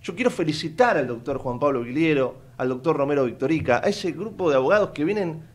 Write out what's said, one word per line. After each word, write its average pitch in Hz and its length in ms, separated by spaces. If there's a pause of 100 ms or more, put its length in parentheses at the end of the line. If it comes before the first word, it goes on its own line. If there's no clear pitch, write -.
Yo 180 140
quiero 170 140
felicitar 170 680
al 131 100
doctor 120 300
Juan 123 220
Pablo 139 220
Vigliero, 135 600 (160)
al 127 120
doctor 131 260
Romero 139 300
Victorica, 127 580
a - 60
ese 196 220
grupo 185 380
de 139 80
abogados 180 340
que 143 120
vienen 170 520